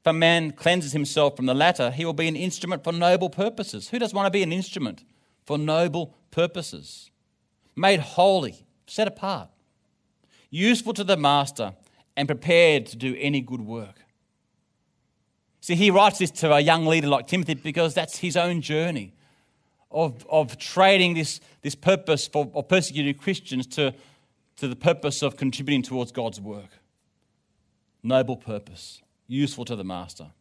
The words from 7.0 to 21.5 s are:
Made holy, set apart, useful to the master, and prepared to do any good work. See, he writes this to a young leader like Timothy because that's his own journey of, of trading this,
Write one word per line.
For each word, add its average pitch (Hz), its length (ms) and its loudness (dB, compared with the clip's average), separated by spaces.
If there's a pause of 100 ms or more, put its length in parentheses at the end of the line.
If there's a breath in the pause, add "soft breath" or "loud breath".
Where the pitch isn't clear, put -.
Made 185 240 4
holy, 175 680 0 (180)
set 214 220 -2
apart, 190 420 -8 (1000 soft breath)
useful 220 420 0
to 202 100 -4
the 185 140 2
master, 139 560 0 (420 soft breath)
and 143 120 -2
prepared 156 600 4
to - 80 -16
do 127 220 -6
any 143 240 -2
good 123 200 -10
work. 107 340 -12 (1600)
See, - 140 -4
he 196 160 6
writes 196 300 6
this 175 120 0
to 156 220 2
a 147 60 8
young 160 260 4
leader 156 220 2
like 135 180 0
Timothy 160 300 -2
because 160 400 -2
that's 165 240 -4
his 175 180 -2
own 175 240 0
journey 156 520 -4 (760)
of, 143 400 -4
of 151 300 0
trading 185 560 4
this, 156 240 -4 (240 soft breath)